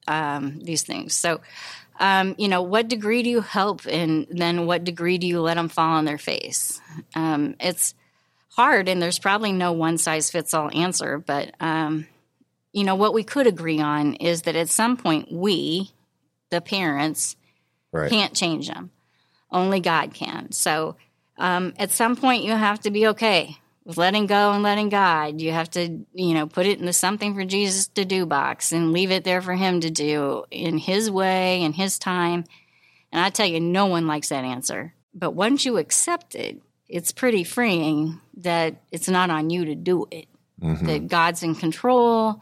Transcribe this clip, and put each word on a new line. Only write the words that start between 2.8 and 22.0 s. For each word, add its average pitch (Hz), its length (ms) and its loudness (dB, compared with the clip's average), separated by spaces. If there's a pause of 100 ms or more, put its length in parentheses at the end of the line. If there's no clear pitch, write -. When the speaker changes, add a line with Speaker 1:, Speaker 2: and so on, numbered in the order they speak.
Speaker 1:
degree 226 380 0
do 240 60 0
you 240 100 2
help, 202 460 -2
and 160 440 0
then 170 360 0
what 175 180 0
degree 175 340 -2
do 180 80 -2
you 175 140 0
let 165 180 2
'em 170 100 0
fall 165 280 4
on 156 80 4
their 151 140 0
face? - 640 -6 (360)
Um, 156 420 0
it's - 360 -2 (560)
hard, 233 380 4
and 185 140 2
there's 170 160 0
probably 208 320 0
no 180 220 2
one-size-fits-all 160 1040 0
answer, 160 420 -2
but, 143 400 -4
um, 160 480 -2 (640)
you 202 120 -2
know, 190 100 2
what 202 200 4
we 220 100 0
could 269 220 0
agree 165 340 2
on 147 340 0
is 170 280 0
that 160 140 -2
at 165 120 0
some 240 280 2
point 160 360 0
we, 175 580 -2 (600)
the 170 100 -2
parents, 156 720 -2 (580)
Speaker 2:
Right. - 180 -2
Speaker 1:
can't 208 240 0
change 160 360 -2
'em. 175 200 -12 (600)
Only 190 300 2
God 165 340 0
can. - 380 -10
So, 156 440 -2 (420)
um, 180 400 -2
at 202 120 -4
some 240 260 2